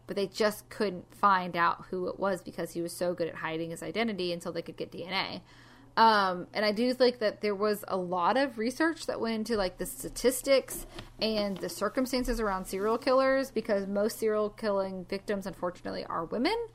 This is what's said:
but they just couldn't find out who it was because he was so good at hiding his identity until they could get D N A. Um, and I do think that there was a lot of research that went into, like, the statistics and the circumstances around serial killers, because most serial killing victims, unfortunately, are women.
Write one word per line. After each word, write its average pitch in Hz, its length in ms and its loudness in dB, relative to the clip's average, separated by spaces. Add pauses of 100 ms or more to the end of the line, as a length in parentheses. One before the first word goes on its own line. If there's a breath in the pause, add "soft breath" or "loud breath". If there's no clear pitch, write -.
but 185 80 -6
they 196 120 0
just 208 420 -2
couldn't 190 440 -4
find 185 420 4
out 170 360 2
who 185 160 -2
it - 120 -6
was 190 220 0
because - 300 -8
he 175 100 -4
was 170 140 -4
so 180 180 0
good 170 140 -2
at - 80 -8
hiding 165 340 -4
his 165 140 -10
identity 180 500 -2
until 175 180 -8
they 170 120 -6
could - 140 -12
get - 140 -8
D 175 140 -10
N 185 80 -8
A. 185 300 -4 (540 loud breath)
Um, 196 560 6
and 208 100 0
I 208 80 4
do 240 220 2
think 247 260 4
that 208 220 0
there 208 120 0
was 208 320 0
a - 120 -4
lot 180 400 2
of 269 200 0
research 302 500 0
that - 120 -4
went 226 160 -2
into, 220 220 -2
like, 185 200 0
the 185 80 -4
statistics - 1000 0 (360 loud breath)
and 208 360 0
the 175 100 -6
circumstances 247 720 -2
around 190 240 0
serial 208 340 0
killers, 269 540 4
because 202 360 0
most 202 300 0
serial 214 340 0
killing 190 520 -2
victims, 196 420 -4
unfortunately, 185 600 -6
are - 180 -4
women. 240 320 0 (200)